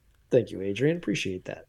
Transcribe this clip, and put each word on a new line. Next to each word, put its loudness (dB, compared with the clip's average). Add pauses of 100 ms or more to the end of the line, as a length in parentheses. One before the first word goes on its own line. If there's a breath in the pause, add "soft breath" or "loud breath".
(300)
Thank 4
you, -8
Adrian. 0
Appreciate -4
that. -10